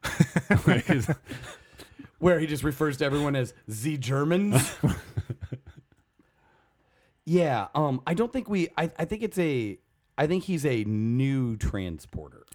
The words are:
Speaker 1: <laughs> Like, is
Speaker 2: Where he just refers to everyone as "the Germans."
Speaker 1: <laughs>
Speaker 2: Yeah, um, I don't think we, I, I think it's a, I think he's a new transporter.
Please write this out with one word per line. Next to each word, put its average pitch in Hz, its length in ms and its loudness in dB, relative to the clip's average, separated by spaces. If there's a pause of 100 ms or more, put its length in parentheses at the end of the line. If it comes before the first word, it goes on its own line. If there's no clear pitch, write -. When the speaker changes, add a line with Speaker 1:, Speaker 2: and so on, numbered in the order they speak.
(260)
Speaker 1:
<laughs> - 420 2
Like, 120 220 4
is 143 200 2 (1080)
Speaker 2:
Where 170 200 6
he 156 80 2
just 147 160 -2
refers 147 340 0
to 147 80 0
everyone 143 300 2
as 123 180 -2 (140)
"the 117 300 -4
Germans." 143 800 2
Speaker 1:
<laughs> - 40 -4 (2500)
Speaker 2:
Yeah, 156 480 2
um, 139 320 2
I 160 80 -2
don't 233 200 0
think 254 160 -6
we, 190 280 0
I, 160 220 -2
I 165 60 0
think 208 180 -6
it's 202 160 -4
a, 123 380 0 (400)
I 151 100 2
think 175 160 0
he's 160 220 -2
a 120 180 2
new 120 720 0
transporter. 82 880 -6 (120)